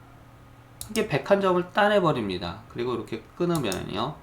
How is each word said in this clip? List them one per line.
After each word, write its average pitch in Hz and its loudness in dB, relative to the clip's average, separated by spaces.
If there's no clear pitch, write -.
흙에 214 -2
백 - -2
한 202 6
점을 180 2
따내버립니다. 131 2
그리고 120 -4
이렇게 107 -6
끊으면은요. 120 -2